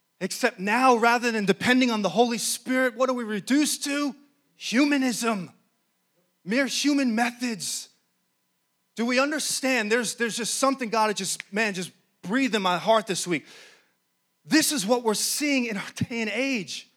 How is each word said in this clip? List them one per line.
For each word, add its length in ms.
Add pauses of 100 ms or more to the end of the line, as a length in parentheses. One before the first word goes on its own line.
(200)
Except 400
now, 380
rather 340
than 140
depending 440
on 140
the 60
Holy 280
Spirit, 580
what 140
are 40
we 100
reduced 640
to? 280 (440)
Humanism. 960 (920)
Mere 220
human 480
methods. 760 (1040)
Do 100
we 140
understand? 720
There's, 240
there's 200
just 200
something 340
God 200
had 80
just, 260 (100)
man, 220
just 160 (320)
breathed 320
in 80
my 160
heart 260
this 220
week. 180 (1000)
This 280
is 160
what 160
we're 100
seeing 540
in 100
our 140 (180)
day 120
and 100
age. 640